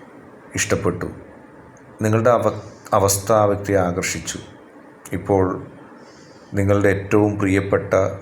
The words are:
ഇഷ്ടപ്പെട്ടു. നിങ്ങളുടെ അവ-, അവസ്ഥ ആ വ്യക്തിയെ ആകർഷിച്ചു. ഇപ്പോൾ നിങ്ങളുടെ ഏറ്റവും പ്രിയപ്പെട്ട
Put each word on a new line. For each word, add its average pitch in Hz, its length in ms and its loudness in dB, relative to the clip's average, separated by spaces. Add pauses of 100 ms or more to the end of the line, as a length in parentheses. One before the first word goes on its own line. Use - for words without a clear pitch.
(560)
ഇഷ്ടപ്പെട്ടു. 85 540 -2 (920)
നിങ്ങളുടെ 110 360 4
അവ-, 104 200 0 (360)
അവസ്ഥ 98 400 2
ആ 107 120 6
വ്യക്തിയെ 101 420 0
ആകർഷിച്ചു. 87 520 -6 (720)
ഇപ്പോൾ 95 320 0 (1080)
നിങ്ങളുടെ 101 380 2
ഏറ്റവും 101 480 2
പ്രിയപ്പെട്ട 98 540 0 (300)